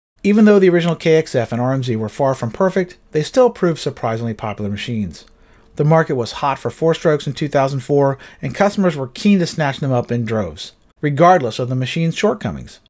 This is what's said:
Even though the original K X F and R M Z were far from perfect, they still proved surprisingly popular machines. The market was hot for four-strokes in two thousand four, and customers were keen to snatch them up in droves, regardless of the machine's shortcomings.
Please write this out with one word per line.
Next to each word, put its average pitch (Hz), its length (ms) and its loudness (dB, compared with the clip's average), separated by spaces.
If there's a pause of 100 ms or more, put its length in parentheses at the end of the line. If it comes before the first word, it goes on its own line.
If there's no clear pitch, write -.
(220)
Even 208 220 4
though 208 140 8
the 190 100 6
original 170 280 2
K 160 180 2
X 156 200 0
F 117 160 -2
and 120 120 -2
R 127 100 0
M 135 100 -2
Z 123 140 -2
were 110 140 -4
far 135 240 0
from 117 160 -6
perfect, 185 480 -2 (140)
they 156 100 0
still 247 260 4
proved 175 320 -2
surprisingly 113 540 -4
popular 107 340 -8
machines. 101 560 -6 (520)
The 147 80 0
market 160 320 2
was 117 160 -4
hot 135 260 -4
for - 100 -6
four-strokes 156 580 0
in 143 60 -6
two 147 160 -6
thousand 135 320 0
four, 139 380 0 (240)
and 135 120 -6
customers 196 420 0
were 131 120 -8
keen 202 300 2
to 170 80 0
snatch 147 320 -4
them 131 140 -2
up 120 200 -2
in 120 140 -2
droves, 101 460 -6 (280)
regardless 147 580 2
of 127 120 -4
the 131 40 -4
machine's 160 420 -2
shortcomings. 120 720 -4